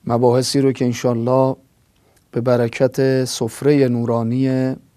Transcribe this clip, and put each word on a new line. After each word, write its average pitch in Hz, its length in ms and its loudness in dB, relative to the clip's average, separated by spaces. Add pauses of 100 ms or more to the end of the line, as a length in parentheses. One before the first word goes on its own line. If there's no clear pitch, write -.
مباحثی 123 540 0
رو 135 120 2
که 131 120 -4
انشالله 123 720 0 (760)
به 120 100 -4
برکت 127 840 0
سفره 135 640 0
نورانی 123 880 -2 (200)